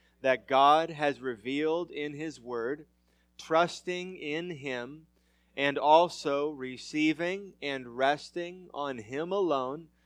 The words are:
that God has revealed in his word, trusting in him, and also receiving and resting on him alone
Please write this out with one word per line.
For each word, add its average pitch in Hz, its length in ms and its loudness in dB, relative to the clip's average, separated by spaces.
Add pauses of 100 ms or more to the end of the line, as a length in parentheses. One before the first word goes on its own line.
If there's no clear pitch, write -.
(240)
that 131 240 2
God 147 420 6
has 147 320 -2
revealed 143 680 -4
in 147 240 -8
his 143 260 -10
word, 123 440 -6 (520)
trusting 180 800 0
in 160 340 -6
him, 139 560 -8 (500)
and 139 220 0
also 151 720 4
receiving 156 1120 -4
and 131 340 -6
resting 170 760 -2
on 139 240 -4
him 135 340 -6
alone 160 560 -2 (180)